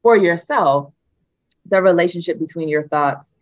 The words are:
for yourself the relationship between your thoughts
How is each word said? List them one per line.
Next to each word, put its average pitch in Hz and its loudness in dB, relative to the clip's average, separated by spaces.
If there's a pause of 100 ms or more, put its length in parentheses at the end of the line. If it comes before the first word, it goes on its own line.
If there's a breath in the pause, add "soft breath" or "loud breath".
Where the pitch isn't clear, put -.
for 226 4
yourself 170 0 (720)
the 190 0
relationship 175 0
between 160 -8
your 151 -2
thoughts 147 -4